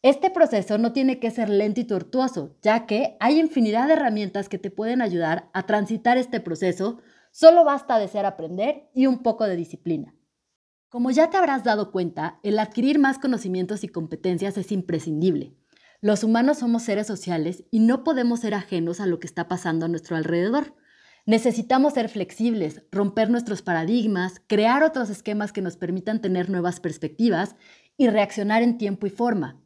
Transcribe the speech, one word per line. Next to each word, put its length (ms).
Este 280
proceso 460
no 160
tiene 280
que 100
ser 180
lento 320
y 40
tortuoso, 800
ya 240
que 320
hay 220
infinidad 460
de 80
herramientas 560
que 80
te 120
pueden 300
ayudar 520
a 120
transitar 540
este 220
proceso. 580
Solo 320
basta 340
desear 280
aprender 680
y 120
un 160
poco 220
de 120
disciplina. 580
Como 220
ya 200
te 60
habrás 260
dado 300
cuenta, 500
el 160
adquirir 400
más 200
conocimientos 680
y 40
competencias 720
es 140
imprescindible. 800
Los 240
humanos 340
somos 240
seres 240
sociales 640
y 100
no 220
podemos 380
ser 140
ajenos 460
a 60
lo 140
que 60
está 220
pasando 380
a 20
nuestro 280
alrededor. 580
Necesitamos 680
ser 140
flexibles, 840
romper 400
nuestros 320
paradigmas, 840
crear 360
otros 280
esquemas 420
que 80
nos 160
permitan 440
tener 300
nuevas 300
perspectivas 720
y 120
reaccionar 540
en 160
tiempo 280
y 40
forma. 560